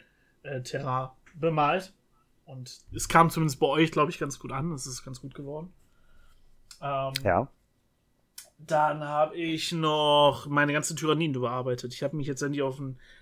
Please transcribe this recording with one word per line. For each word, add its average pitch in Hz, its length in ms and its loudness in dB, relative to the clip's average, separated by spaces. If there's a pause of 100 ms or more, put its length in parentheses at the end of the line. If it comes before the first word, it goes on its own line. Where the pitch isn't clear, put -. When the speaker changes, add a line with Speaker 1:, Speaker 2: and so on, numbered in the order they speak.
(440)
Speaker 1:
äh, 135 180 -8
Terrain 131 480 -4 (240)
bemalt. 156 600 0 (520)
Und 131 360 -16 (120)
es - 140 -6
kam 165 220 6
zumindest 156 300 -2
bei 151 80 4
euch, 156 240 4
glaub 147 180 2
ich, - 100 -10
ganz 143 180 -6
gut 127 140 -12
an. 151 220 -4
Es 127 120 -10
ist 123 200 -12
ganz 131 160 -14
gut 135 120 -14
geworden. 151 380 -12 (1080)
Ähm, 135 320 -4 (100)
Speaker 2:
Ja. 101 240 2 (1120)
Speaker 1:
dann 151 500 0
hab 151 260 2
ich 165 380 -4
noch 151 760 4
meine 147 260 2
ganzen 151 240 -2
Tyrannien 156 380 2
überarbeitet. 123 580 -4
Ich - 100 -6
hab 139 80 -2
mich 147 160 -4
jetzt 135 140 -6
endlich 143 220 -2
auf 135 160 -4
ein 131 200 -10 (220)